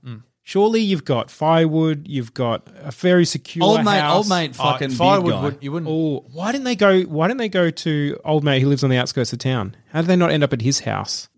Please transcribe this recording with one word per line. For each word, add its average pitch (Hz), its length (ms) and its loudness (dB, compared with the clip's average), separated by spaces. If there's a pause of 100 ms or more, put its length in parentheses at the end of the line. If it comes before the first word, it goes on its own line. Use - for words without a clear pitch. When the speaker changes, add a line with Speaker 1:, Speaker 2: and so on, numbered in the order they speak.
Speaker 1:
Mm. 117 160 -16 (220)
Speaker 2:
surely 220 360 2
you've 196 240 0
got 120 240 -2
firewood, 160 760 0
you've 123 280 -8
got 117 340 -4 (160)
a 143 80 -12
very 180 320 4
secure 170 400 -4
Speaker 3:
Old 214 200 4
mate, 202 140 2
Speaker 2:
house. 151 200 2
Speaker 3:
old 208 100 0
mate, 165 280 0
Speaker 1:
Oh, 139 140 -6
Speaker 3:
fucking 135 200 -2
Speaker 1:
firewood 180 420 2
Speaker 3:
beard - 20 0
guy. - 80 -4
Speaker 1:
would, 143 200 -4
you 139 100 -8
wouldn't. 160 180 -6
Speaker 2:
Oh, 156 420 -2
why 185 200 -6
didn't 269 140 -4
they 247 100 -2
go? 190 260 6
Why 156 240 -2
didn't 247 120 -2
they 226 100 -4
go 180 220 0
to 147 540 -4
old 151 200 0
mate 139 180 2
who 139 60 2
lives 143 160 0
on 131 60 2
the 127 60 2
outskirts 123 360 -2
of 120 80 -8
town? 117 340 -4 (180)
How 160 100 -2
did 165 40 -4
they 185 80 2
not 175 160 2
end 147 140 0
up 135 80 0
at 120 100 -2
his 135 180 0
house? - 580 -8